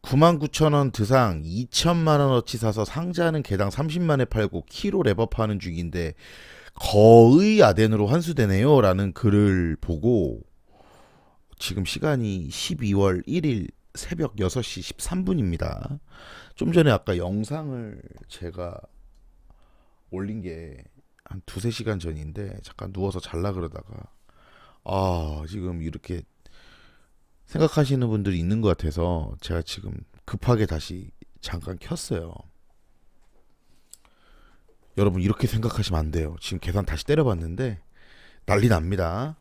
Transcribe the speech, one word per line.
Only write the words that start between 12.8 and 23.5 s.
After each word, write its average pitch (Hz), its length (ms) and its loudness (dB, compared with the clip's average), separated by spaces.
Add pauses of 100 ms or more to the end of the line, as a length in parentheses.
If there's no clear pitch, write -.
일일 135 420 -2 (260)
새벽 151 460 -6
여섯 101 220 -2
시 - 200 -10
십삼 - 420 -6
분입니다. 135 760 -4 (540)
좀 - 180 -2
전에 160 180 6
아까 98 260 0
영상을 107 840 -6 (260)
제가 87 500 -12 (1300)
올린 101 320 -8
게 80 500 -14 (320)
한 95 220 -14
두세 110 240 -6
시간 107 280 -6
전인데, 82 640 -10
잠깐 95 300 -14
누워서 95 260 -4
잘라 90 340 -6